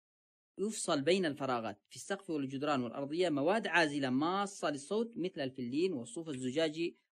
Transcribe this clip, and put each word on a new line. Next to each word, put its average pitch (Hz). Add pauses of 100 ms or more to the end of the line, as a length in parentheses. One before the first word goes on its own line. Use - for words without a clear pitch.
(580)
يفصل 185
بين 175
الفراغات 127
في -
السقف -
والجدران 139
والأرضية 143
مواد 165
عازلة 147
ماصة 175
للصوت 220
مثل 175
الفلين 135
والصوف 160
الزجاجي 151 (200)